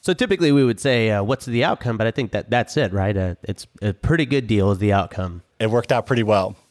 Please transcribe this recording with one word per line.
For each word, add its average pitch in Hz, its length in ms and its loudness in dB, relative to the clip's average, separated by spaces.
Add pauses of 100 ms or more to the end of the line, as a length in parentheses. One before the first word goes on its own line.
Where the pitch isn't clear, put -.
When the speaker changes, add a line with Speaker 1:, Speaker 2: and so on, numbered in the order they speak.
Speaker 1:
So 185 120 -2
typically 175 400 2
we 139 100 6
would 117 160 0
say, 117 320 2
uh, 101 100 0
"What's 120 240 -2
the 120 200 0
outcome?" 123 320 -2
But 110 100 0
I 113 40 0
think 117 200 -4
that - 180 -6
that's 120 280 -2
it, 107 160 -2
right? 98 220 0
Uh, 92 280 -2
it's - 240 -10 (140)
a 101 100 -2
pretty 160 340 0
good 131 220 -2
deal 101 240 2
is 98 60 0
the 101 160 2
outcome. 90 500 -4 (160)
Speaker 2:
It 110 100 0
worked 117 220 0
out 120 160 0
pretty 120 160 0
well. 98 320 0 (160)